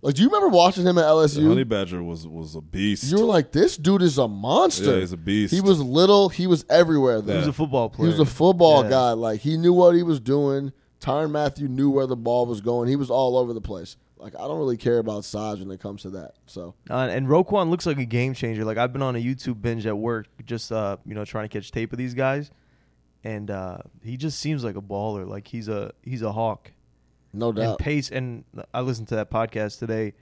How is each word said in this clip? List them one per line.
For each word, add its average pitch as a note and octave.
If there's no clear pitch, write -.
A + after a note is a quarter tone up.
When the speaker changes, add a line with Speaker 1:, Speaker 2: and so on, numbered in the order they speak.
Speaker 1:
Like, C#3
do D3
you A#3
remember G4+
watching F3+
him F3+
at E3
L D#3
S D3
U? D3+
Speaker 2:
The D#3
Honey C3
Badger G2
was, E2
was D#2+
a D#2+
beast. F#2
Speaker 1:
You E3+
were A3
like, F#3
"This F3
dude F3+
is D#3
a B2+
monster." A#2+
Speaker 2:
Yeah, F#2+
he's F#2
a F2
beast. G2
Speaker 1:
He F#3
was F#3+
little. F#3+
He F3
was E3+
everywhere, C#3
though. G#2
Speaker 2:
Yeah. G2
Speaker 3:
He F#2
was -
a C#3+
football C3+
Speaker 1:
He -
was E3
Speaker 3:
player. D3+
Speaker 1:
a -
football D#3+
Speaker 3:
Yeah. G#2+
Speaker 1:
guy. B2+
Like, A2+
he D3+
knew E3+
what F3
he F3
was D#3+
doing. C#3
Tyrann D3
Mathieu C#3+
knew C3+
where C3+
the B2+
ball A#2+
was A#2
going. A#2+
He C#3
was C3+
all B2+
over B2
the A2
place. F#2
Like, -
I -
don't D3+
really C3+
care A#2+
about G#2+
size G#2
when F#2+
it F#2+
comes G2+
to -
that. F#2
So F2
Speaker 3:
Uh, B2+
and B2+
Roquan F3+
looks F3
like D3+
a C3
game A#2+
changer. A2+
Like, A2
I've B2
been C3+
on B2+
a A#2
YouTube B2
binge A2+
at G#2+
work, A2
just, A#2
uh, G2+
you A2
know, G#2
trying G#2+
to -
catch G2+
tape A2+
of -
these B2+
guys, C3+
and, G#2+
uh, F#2
he A#2+
just C#3+
seems D3
like G2+
a -
baller. G2+
Like, G2
he's A2
a, G#2
he's B2
a G#2+
hawk. A2
Speaker 1:
No A#2
Speaker 3:
And G#2+
Speaker 1:
doubt. A2+
Speaker 3:
Pace, C#3+
and B2
I B2
listened A#2
to A#2
that G#2+
podcast A2
today. A2